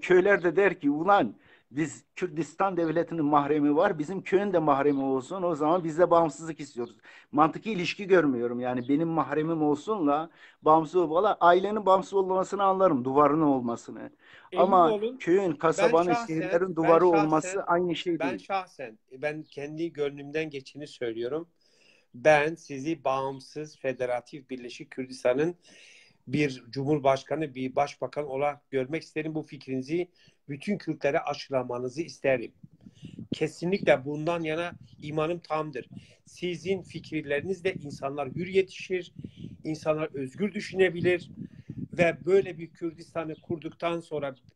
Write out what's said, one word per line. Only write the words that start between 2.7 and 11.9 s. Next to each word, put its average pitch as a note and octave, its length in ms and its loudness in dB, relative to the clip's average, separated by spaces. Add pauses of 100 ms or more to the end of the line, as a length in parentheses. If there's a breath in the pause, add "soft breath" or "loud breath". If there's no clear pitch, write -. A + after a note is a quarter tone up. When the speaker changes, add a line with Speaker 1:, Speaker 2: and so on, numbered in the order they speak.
Speaker 1:
devletinin E3 480 0
mahremi D3 520 2
var, F3+ 220 2
bizim F3 240 -6
köyün G3+ 300 0
de F3 60 4
mahremi C#3+ 440 2
olsun. C3+ 400 -2
O F3 120 0
zaman D#3 300 2
biz D#3+ 140 -4
de E3+ 120 6
bağımsızlık E3 500 2
istiyoruz." A#2+ 360 -10 (360 loud breath)
Mantıki D#3 400 2
ilişki F#3 340 -4
görmüyorum. B2 540 2
Yani B2 280 -4
benim D#3 200 0
mahremim D#3 540 -2
olsunla D3+ 680 0 (320 soft breath)
bağımsız D#3 340 4
ol-, E3+ 140 4
valla F#3 300 2
ailenin F#3+ 460 6
bağımsız F#3+ 280 4